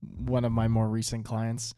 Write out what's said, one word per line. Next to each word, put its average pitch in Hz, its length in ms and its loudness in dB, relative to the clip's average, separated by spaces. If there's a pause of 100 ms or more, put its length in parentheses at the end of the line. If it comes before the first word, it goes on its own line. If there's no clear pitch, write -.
one 123 420 -2
of 117 80 2
my 113 160 4
more 110 220 4
recent 113 340 -2
clients 113 540 -4